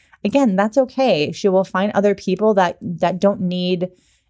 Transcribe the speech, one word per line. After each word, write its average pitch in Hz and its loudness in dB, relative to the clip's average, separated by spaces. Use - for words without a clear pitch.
again, 214 2
that's 208 0
okay. 247 0
She 196 -2
will 190 2
find 190 -2
other 202 0
people 202 0
that, 180 2
that 175 -4
don't 202 0
need 180 -2